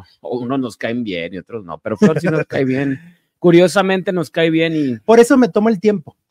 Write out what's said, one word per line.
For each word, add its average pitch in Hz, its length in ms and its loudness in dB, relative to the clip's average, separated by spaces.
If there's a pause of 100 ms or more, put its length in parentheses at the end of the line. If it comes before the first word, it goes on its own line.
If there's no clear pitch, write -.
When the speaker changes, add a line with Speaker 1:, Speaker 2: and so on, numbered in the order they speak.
(200)
Speaker 1:
O 120 200 -8
unos 127 200 -4
nos 120 160 -6
caen 120 300 -6
bien 87 280 -8
y 92 40 -12
otros 107 260 -12
no, 82 140 -14
pero 107 180 -6
Flor 160 240 0
sí 165 80 -4
nos 175 200 -2
cae 143 180 -4
bien. 135 340 -2
Speaker 2:
<laughs> - 400 -20
Speaker 1:
Curiosamente 185 720 2
nos 175 180 -4
cae 165 200 0
bien 160 260 0
y 135 220 -2
Speaker 2:
Por 220 240 4
eso 262 160 2
me 247 100 6
tomo 208 220 0
el 214 100 0
tiempo. 208 380 -2 (140)